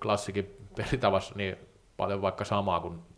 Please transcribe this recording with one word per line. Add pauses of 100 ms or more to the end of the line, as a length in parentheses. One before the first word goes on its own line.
Klassikin (200)
pelitavassa
niin (400)
paljon
vaikka
samaa
kuin, (200)